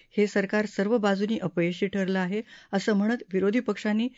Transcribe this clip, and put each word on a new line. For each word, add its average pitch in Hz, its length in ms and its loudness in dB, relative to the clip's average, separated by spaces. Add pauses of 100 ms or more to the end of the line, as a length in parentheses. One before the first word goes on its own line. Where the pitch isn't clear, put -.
(180)
हे 208 100 4
सरकार 208 380 0
सर्व 202 320 0
बाजूनी 208 400 0
अपयशी 175 500 -2
ठरलं 190 320 -2
आहे, 190 220 -2 (320)
असं 202 200 0
म्हणत 208 240 2 (160)
विरोधी 202 260 2
पक्षांनी 214 580 -2